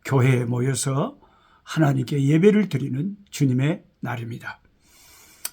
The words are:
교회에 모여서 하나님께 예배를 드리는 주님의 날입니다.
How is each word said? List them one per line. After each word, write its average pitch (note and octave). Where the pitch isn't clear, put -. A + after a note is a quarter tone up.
교회에 B2+
모여서 C3
하나님께 C#3+
예배를 F#3+
드리는 C#3
주님의 C#3
날입니다. A#2+